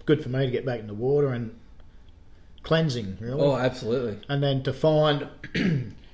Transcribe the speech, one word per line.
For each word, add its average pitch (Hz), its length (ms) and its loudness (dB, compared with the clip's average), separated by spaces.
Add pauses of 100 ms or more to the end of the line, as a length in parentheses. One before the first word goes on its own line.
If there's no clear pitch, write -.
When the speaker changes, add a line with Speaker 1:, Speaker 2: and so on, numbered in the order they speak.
Speaker 1:
good 151 160 4
for 120 60 -10
me 131 180 0
to 123 40 -2
get 120 160 -2
back 120 140 -4
in 107 80 -10
the 104 60 -10
water 139 380 2
and 120 220 -6 (1080)
cleansing, 120 560 0
really. 123 200 -4
Speaker 2:
Oh, 135 160 4
absolutely. 120 640 -2 (100)
Speaker 1:
And 143 140 0
then 139 220 2
to 135 80 0
find 151 560 2 (260)
<clears throat> 135 400 0 (200)